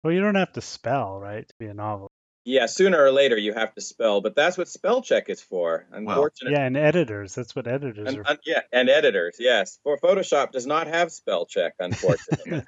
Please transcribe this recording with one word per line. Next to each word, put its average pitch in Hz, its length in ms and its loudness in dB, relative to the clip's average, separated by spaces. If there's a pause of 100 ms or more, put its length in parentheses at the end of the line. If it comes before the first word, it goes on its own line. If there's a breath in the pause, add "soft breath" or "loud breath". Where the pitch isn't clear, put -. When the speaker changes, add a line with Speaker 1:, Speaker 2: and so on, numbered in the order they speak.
Speaker 1:
Well, 160 100 0
you 185 80 2
don't 202 140 2
have 190 200 0
to 120 60 -8
spell, 113 600 -6
right, 101 260 -12
to - 140 -20
be 113 60 -10
a 104 80 -12
novelist? 104 340 -8 (360)
Speaker 2:
Yeah, 123 220 2
sooner 180 340 4
or 135 120 8
later 135 260 4
you 104 160 -2
have 113 220 -4
to 101 40 -16
spell, 104 400 0
but 101 140 -4
that's 160 240 2
what 175 80 -4
spell - 340 -2
check - 280 0
is - 120 -8
for. 85 520 -4
Speaker 3:
Well, - 80 -14
Speaker 2:
Unfortunately. 107 580 -2
Speaker 1:
Yeah, 135 80 0
and 127 100 -2
editors. 147 600 0
That's 123 180 -10
what 120 140 -8
editors 120 400 -6
Speaker 2:
And, 131 100 -6
Speaker 1:
are 104 120 -12
Speaker 2:
and, 151 140 -2
yeah, 156 180 -2 (100)
and 127 180 4
editors, 107 480 4
yes. 110 460 0
For 143 120 0
Photoshop 170 540 2
does 127 160 -8
not 151 220 -2
have 165 240 0
spell 87 340 -4
check, 85 320 -2
unfortunately. 95 880 -4